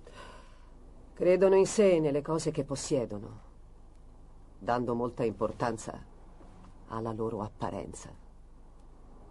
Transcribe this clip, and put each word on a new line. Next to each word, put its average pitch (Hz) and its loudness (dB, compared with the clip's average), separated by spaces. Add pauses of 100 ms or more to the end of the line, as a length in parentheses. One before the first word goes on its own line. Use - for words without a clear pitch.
(1120)
Credono 180 6
in 190 6
sé 196 6
e 165 4
nelle 143 2
cose 160 -2
che 147 -2
possiedono, 110 -4 (1160)
dando 120 -2
molta 120 -4
importanza 110 -4 (880)
alla 113 -6
loro 110 -4
apparenza. - -8 (1160)